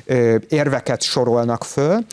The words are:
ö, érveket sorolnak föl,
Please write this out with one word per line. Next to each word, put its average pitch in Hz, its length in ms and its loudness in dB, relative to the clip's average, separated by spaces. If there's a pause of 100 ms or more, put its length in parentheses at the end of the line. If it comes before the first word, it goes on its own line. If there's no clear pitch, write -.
ö, 117 300 2 (140)
érveket 139 520 0
sorolnak 120 640 0
föl, 151 340 0 (160)